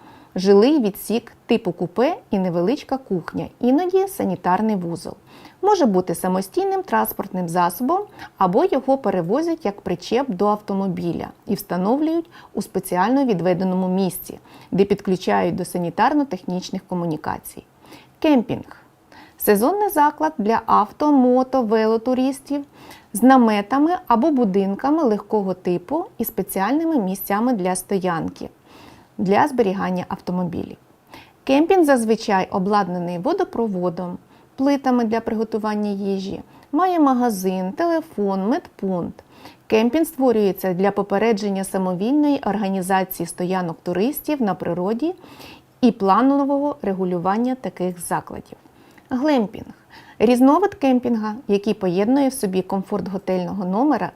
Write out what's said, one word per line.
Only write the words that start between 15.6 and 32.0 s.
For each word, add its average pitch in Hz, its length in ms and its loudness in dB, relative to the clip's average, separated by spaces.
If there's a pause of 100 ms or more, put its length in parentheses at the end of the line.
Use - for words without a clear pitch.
санітарно-технічних 185 1300 -2
комунікацій. - 760 -6 (540)
Кемпінг — - 580 0 (600)
сезонний 302 520 2
заклад 302 500 0
для 220 280 0
авто, 214 460 2
мото, 254 500 4
велотуристів 247 1040 0 (480)
з 202 100 -4
наметами 254 680 4 (140)
або 240 240 2
будинками 240 720 0
легкого 208 520 0
типу 185 500 -4 (140)
і 233 60 -2
спеціальними 233 760 -2
місцями 202 540 -2
для 185 220 0
стоянки, 180 760 -4 (680)
для 208 300 2
зберігання 190 600 -2
автомобілів. 180 680 -6 (680)
Кемпінг 330 400 4
зазвичай 226 640 2